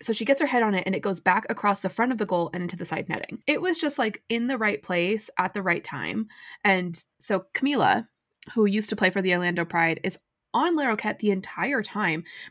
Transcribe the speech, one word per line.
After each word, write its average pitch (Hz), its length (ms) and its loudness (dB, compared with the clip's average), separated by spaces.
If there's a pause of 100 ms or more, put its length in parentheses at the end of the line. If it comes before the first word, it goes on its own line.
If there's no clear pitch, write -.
so 226 120 -2
she 220 100 -2
gets 269 160 4
her 294 80 2
head 240 160 4
on 208 100 4
it 180 120 2
and 190 100 0
it 143 60 -4
goes 190 180 -2
back 190 300 2
across 202 320 0
the 185 80 -2
front 247 240 0
of 226 40 -4
the 208 80 0
goal 175 280 0
and 180 100 -4
into 170 140 -6
the 175 80 -6
side 165 240 -6
netting. - 360 -8
It 294 160 2
was 349 160 0
just, 285 220 -2
like, 220 300 -2
in 233 180 0
the 262 100 -2
right 214 240 0
place 185 560 -2
at 185 160 0
the 202 80 -4
right 180 220 0
time. 208 440 -6 (360)
And 180 340 2 (220)
so 190 340 -2
Camila, 226 540 2 (460)
who 220 120 6
used 208 240 2
to 214 60 -2
play 185 140 4
for 196 120 0
the 185 120 2
Orlando 175 320 0
Pride, 165 400 2
is 190 120 -4 (380)
on 320 220 2
Larroquette 220 400 -2
the 208 140 2
entire 202 500 -2
time, 175 420 -2 (280)